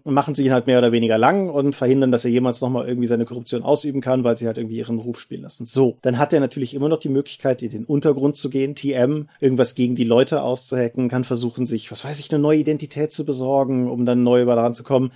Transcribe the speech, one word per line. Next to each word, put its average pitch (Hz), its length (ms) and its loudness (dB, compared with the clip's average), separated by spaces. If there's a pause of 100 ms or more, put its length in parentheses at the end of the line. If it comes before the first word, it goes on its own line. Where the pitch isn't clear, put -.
machen 143 320 -2
sie 135 100 0
ihn 131 80 2
halt 123 140 2
mehr 127 120 4
oder 120 120 4
weniger 113 260 2
lang 180 320 2
und 143 260 0
verhindern, 131 360 2
dass 120 140 2
er 123 60 0
jemals 123 300 0
nochmal 127 260 -2
irgendwie 123 200 -2
seine 117 180 0
Korruption 120 380 -8
ausüben 135 380 0
kann, 127 220 0
weil 120 140 2
sie 120 100 -4
halt 113 100 -4
irgendwie 113 200 -8
ihren 113 220 -6
Ruf 120 200 -10
spielen 127 220 -14
lassen. - 240 -16
So. 127 360 2
Dann 123 160 0
hat 147 160 2
er 156 60 4
natürlich 131 340 -4
immer 143 160 -2
noch 156 100 0
die 151 100 -4
Möglichkeit, 135 520 -2
in 110 100 -8
den 107 140 -10
Untergrund 143 520 0
zu 135 120 -6
gehen, 135 260 -2
T 139 180 -4
M, 143 360 0 (120)
irgendwas 131 340 2
gegen 123 200 0
die 123 80 0
Leute 131 380 2
auszuhacken, 123 680 -2
kann 127 140 -2
versuchen, 123 420 -4
sich, - 260 -6
was - 140 -10
weiß 143 140 -8
ich, - 120 -10
eine 147 100 2
neue 151 180 4
Identität 151 520 -4
zu 147 140 -6
besorgen, 131 640 0
um 123 160 -2
dann 123 180 2
neu 123 180 6
über 120 140 4
daran 117 200 0
zu - 80 -16
kommen, 131 320 0